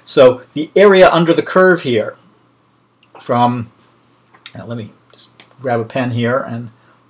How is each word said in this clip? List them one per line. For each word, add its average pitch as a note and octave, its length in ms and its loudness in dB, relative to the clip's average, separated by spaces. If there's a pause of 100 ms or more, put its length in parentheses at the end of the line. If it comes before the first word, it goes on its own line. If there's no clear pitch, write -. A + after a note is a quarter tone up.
So B2+ 360 4 (120)
the D3+ 220 -8
area F#3+ 360 6
under E3 220 0
the - 100 -2
curve F#3 400 2
here A#2 320 -4 (1040)
from, A#2+ 500 -2 (840)
now F#2+ 100 -18
let A#2 120 -12
me G#2+ 140 -16 (200)
just - 320 -20 (180)
grab B2 180 -4
a A2+ 60 -6
pen B2 260 -6
here A#2+ 280 -2
and A#2+ 320 -12 (380)